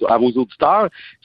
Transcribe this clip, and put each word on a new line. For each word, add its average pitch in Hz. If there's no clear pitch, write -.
à 113
vos 123
auditeurs, 165